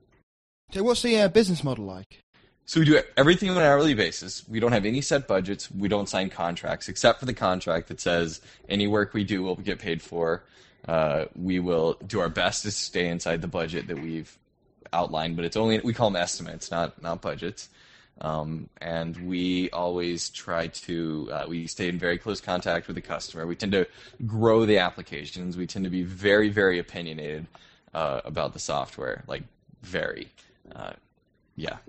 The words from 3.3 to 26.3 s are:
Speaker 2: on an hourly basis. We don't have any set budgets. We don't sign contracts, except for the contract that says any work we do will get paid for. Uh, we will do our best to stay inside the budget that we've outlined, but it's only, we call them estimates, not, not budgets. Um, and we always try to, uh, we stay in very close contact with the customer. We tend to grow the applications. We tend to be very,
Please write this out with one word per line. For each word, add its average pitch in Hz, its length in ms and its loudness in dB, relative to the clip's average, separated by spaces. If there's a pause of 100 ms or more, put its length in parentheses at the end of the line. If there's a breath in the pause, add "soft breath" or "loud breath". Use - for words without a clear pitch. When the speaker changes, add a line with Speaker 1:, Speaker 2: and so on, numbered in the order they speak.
Speaker 2:
on 185 60 2
an 170 80 4
hourly 143 280 6
basis. 92 560 -2
We 110 120 -4
don't 120 120 4
have 104 140 2
any 123 140 0
set 139 280 0
budgets. 95 420 -2
We 98 180 -2
don't 101 200 0
sign 95 220 -2
contracts, 85 580 -6
except 117 320 4
for 131 60 -6
the 110 80 -4
contract 90 540 0
that 87 120 -12
says 85 400 0 (280 soft breath)
any 101 180 0
work 104 260 2
we 104 120 0
do 95 180 -2
will 92 140 -2
get 92 240 -6
paid 82 200 -4
for. 85 440 -2 (440 soft breath)
Uh, 78 380 2 (100)
we 92 220 -2
will 85 360 2 (120)
do 101 140 -2
our 82 80 0
best 90 340 0
to 104 80 -4
stay - 380 -2
inside 85 340 -2
the 87 60 -6
budget 82 400 -4
that 80 120 -6
we've 80 380 -10 (540)
outlined, 82 440 -2
but 85 80 -2
it's 85 120 -4
only, 110 240 2
we 120 120 -2
call 113 160 2
them 98 80 0
estimates, 85 540 -4
not, 85 320 -2
not 82 180 -6
budgets. - 480 -8 (520 soft breath)
Um, 78 480 -4 (120)
and 82 480 -6
we 90 420 0
always 87 600 -4
try 85 380 -4
to, 80 640 -6
uh, 73 160 -6
we 85 180 -6
stay 90 220 -4
in 90 100 -2
very 87 180 0
close 101 240 -6
contact 87 460 -2
with 90 80 -10
the 85 80 -8
customer. 82 440 -8
We 87 100 -6
tend 98 160 -2
to 95 140 4 (400 loud breath)
grow 113 380 6
the 104 140 6
applications. 90 800 -4
We 90 100 -4
tend 95 180 -6
to 90 60 -2
be 90 140 -2
very, 101 440 4